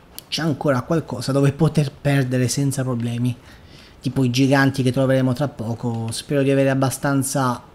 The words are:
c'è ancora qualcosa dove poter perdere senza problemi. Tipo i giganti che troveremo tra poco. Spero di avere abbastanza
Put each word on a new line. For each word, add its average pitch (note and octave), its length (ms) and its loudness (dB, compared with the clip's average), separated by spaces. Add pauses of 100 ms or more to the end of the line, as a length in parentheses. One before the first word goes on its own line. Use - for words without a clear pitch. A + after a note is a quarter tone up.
(260)
c'è - 160 -6
ancora C#3+ 400 0
qualcosa C#3 480 -4
dove C#3 220 4
poter D3+ 400 2
perdere B2+ 560 0
senza C3+ 340 -2
problemi. A#2+ 540 -2 (640)
Tipo C3 240 -2
i B2 60 2
giganti C3+ 520 2
che B2+ 80 0
troveremo C3 420 2
tra C#3 140 -2
poco. A#2 640 -6
Spero C#3 320 -2
di C3+ 80 2
avere C3+ 200 2
abbastanza C3+ 920 -2 (120)